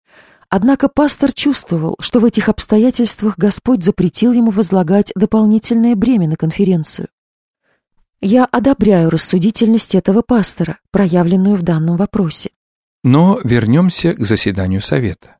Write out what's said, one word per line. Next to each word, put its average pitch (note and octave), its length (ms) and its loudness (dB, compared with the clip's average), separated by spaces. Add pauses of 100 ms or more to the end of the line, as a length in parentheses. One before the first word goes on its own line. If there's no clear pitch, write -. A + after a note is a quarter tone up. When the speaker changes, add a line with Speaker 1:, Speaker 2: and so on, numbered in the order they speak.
(480)
Speaker 1:
Однако C4 420 0
пастор C#4 440 0
чувствовал, E3+ 680 -4
что - 200 -2
в G#3+ 60 2
этих A3 240 0
обстоятельствах A3 880 -2
Господь G3+ 440 0
запретил F#3 480 0
ему A#3 200 2
возлагать F#3+ 640 0
дополнительное A3 800 0
бремя G#3 320 0
на D#3 80 -2
конференцию. E3+ 720 -2 (1120)
Я A#3+ 260 2
одобряю G#3+ 640 2
рассудительность G#3+ 840 0
этого G3+ 300 0
пастора, - 560 -2 (100)
проявленную F#3 640 2
в F#3 60 -4
данном E3+ 360 -2
вопросе. F#3+ 520 -4 (540)
Speaker 2:
Но E3+ 400 4
вернемся B2+ 720 2
к B2 100 -4
заседанию G2 560 -2
совета. A#2+ 580 -4